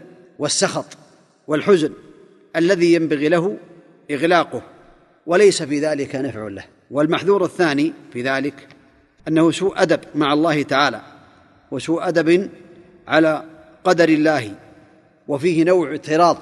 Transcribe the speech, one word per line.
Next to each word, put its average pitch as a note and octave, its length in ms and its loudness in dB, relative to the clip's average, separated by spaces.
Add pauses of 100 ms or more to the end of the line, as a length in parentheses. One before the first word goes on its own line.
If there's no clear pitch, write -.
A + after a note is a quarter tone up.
(380)
والسخط D3 480 -4 (600)
والحزن D#3 440 0 (640)
الذي E3+ 380 2
ينبغي D3+ 340 0
له F3 280 0 (540)
إغلاقه، D3 520 0 (640)
وليس F#3 360 4
في C#3+ 180 -4
ذلك C#3+ 360 -4
نفع A2 320 -8
له. G2 160 -14 (260)
والمحذور D#3 540 2
الثاني D3+ 480 0 (200)
في B2 100 -10
ذلك C3+ 460 -4 (600)
أنه D#3+ 220 2
سوء F#3 320 -2
أدب D#3+ 180 4 (140)
مع D3 180 -2
الله D3+ 300 0
تعالى، C3+ 380 -2 (680)
وسوء D#3+ 380 -6
أدب E3+ 420 2 (580)
على D#3 340 2 (420)
قدر E3+ 240 4
الله، D3+ 460 0 (760)
وفيه D#3 360 0
نوع E3+ 260 0
اعتراض D#3 520 0